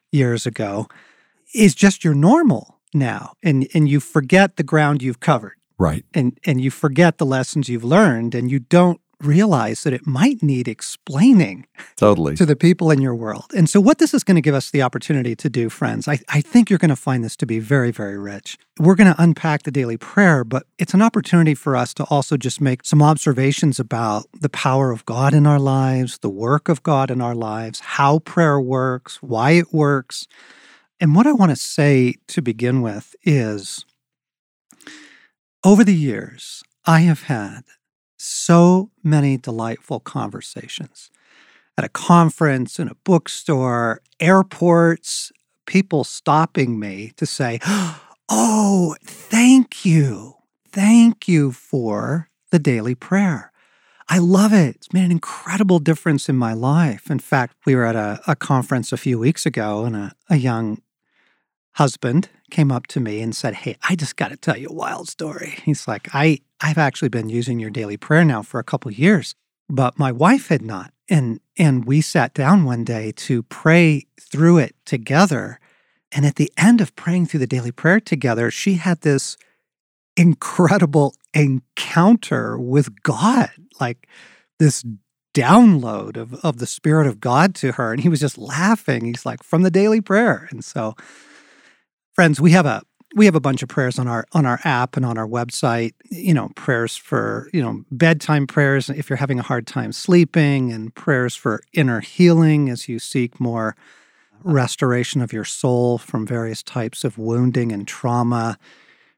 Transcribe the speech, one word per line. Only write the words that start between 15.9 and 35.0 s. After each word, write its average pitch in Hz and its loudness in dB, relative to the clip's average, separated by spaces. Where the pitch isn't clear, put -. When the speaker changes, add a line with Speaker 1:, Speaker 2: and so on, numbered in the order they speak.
Speaker 1:
I, 147 -2
I 147 0
think 233 2
you're 185 2
gonna 151 2
find 127 -4
this 110 -10
to - -6
be 117 -4
very, 120 0
very 101 -10
rich. 101 -14
We're 175 4
gonna 185 6
unpack 160 2
the - -8
daily 123 -4
prayer, 160 2
but 123 -6
it's - -4
an 196 6
opportunity 170 2
for 139 -2
us 123 -2
to 147 -8
also 147 0
just 127 -6
make 131 -2
some 147 4
observations 143 0
about 113 -4
the - -4
power 135 0
of 113 -8
God 135 0
in 147 6
our 147 4
lives, 135 -2
the - -8
work 113 -2
of 165 0
God 135 -2
in 123 -4
our 120 -4
lives, 113 -8
how 143 0
prayer 156 0
works, 127 -6
why 120 0
it 170 2
works. 143 -2
And 156 2
what 220 6
I 302 2
wanna 190 2
say 135 0
to - -4
begin 123 -2
with 110 -8
is, 110 -2